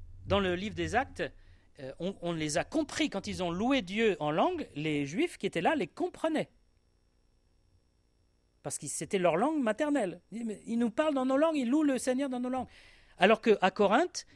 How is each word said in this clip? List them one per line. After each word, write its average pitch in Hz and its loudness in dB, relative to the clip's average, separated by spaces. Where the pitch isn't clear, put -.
dans 196 0
le 185 0
livre 185 -8
des 165 -4
Actes, 269 -4
euh, 135 -12
on, 185 -4
on 170 -4
les 156 -2
a 160 0
compris 302 -2
quand 196 -8
ils 185 -4
ont 170 -2
loué 240 0
Dieu 202 0
en 151 0
langue, 226 0
les 147 -2
Juifs 220 -4
qui - -8
étaient 170 -2
là 269 2
les 214 -4
comprenaient. 320 -4
Parce 143 -6
que 151 -8
c'était 170 -2
leur 170 4
langue 294 2
maternelle. 202 0
Ils 214 -10
disaient, « 233 -6
Mais - -18
ils 226 -2
nous 240 2
parlent 302 0
dans 262 0
nos 262 2
langues, 320 4
ils 254 0
louent 302 4
le 269 2
Seigneur 262 -2
dans 254 -6
nos 247 -4
langues. » 254 -6
Alors 208 6
qu'à 196 6
Corinthe, 220 2